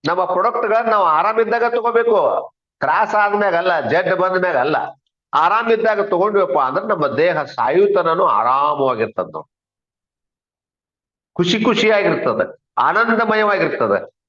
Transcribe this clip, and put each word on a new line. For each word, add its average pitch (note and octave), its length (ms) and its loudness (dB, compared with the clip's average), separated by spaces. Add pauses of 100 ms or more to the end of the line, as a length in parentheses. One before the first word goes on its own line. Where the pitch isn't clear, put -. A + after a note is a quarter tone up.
ನಮ್ಮ F3+ 180 0
ಪ್ರಾಡಕ್ಟ್ಗಳನ್ನ A3 640 0
ನಾವು G#3 140 2
ಆರಾಮಿದ್ದಾಗ A3 640 2
ತಗೋಬೇಕು, A3+ 800 0 (300)
ತ್ರಾಸ G3 340 0
ಆದ್ಮ್ಯಾಗ G#3 400 2
ಅಲ್ಲ, E3+ 340 0
ಜಡ್ F3+ 320 0
ಬಂದ F#3 200 0
ಮ್ಯಾಗ F3+ 160 0
ಅಲ್ಲ. C#3 200 0 (580)
ಆರಾಮಿದ್ದಾಗ A3 680 2
ತಗೊಂಡ್ವಪ್ಪ G3 580 0
ಅಂದ್ರೆ C#3+ 280 -2
ನಮ್ಮ D3+ 300 -2
ದೇಹ D#3 260 0
ಸಾಯುತನನು E3 840 0
ಆರಾಮವಾಗಿರ್ತದ, C3 1080 0
ನಾವು D#2 160 -14 (1900)
ಖುಷಿ F3+ 280 -2
ಖುಷಿಯಾಗಿರ್ತದೆ, F#3+ 960 0 (180)
ಆನಂದಮಯವಾಗಿರ್ತದೆ. G3+ 1400 0 (100)